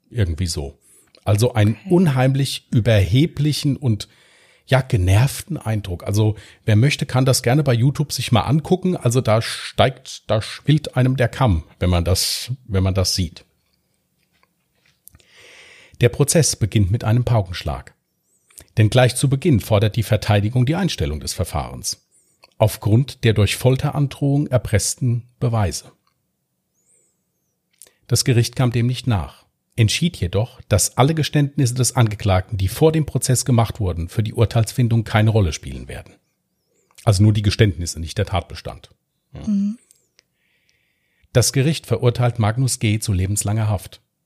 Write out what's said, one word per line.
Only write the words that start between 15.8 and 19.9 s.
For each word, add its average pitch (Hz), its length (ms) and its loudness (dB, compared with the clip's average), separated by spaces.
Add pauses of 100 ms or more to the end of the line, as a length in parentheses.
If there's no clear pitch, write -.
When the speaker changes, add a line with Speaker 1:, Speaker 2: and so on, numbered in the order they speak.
Speaker 1:
Der 120 100 4
Prozess - 460 2
beginnt 101 360 0
mit 117 120 -2
einem 120 220 2
Paukenschlag. 90 720 -4 (800)
Denn 107 120 4
gleich 123 260 4
zu - 120 0
Beginn 139 320 2
fordert 104 360 0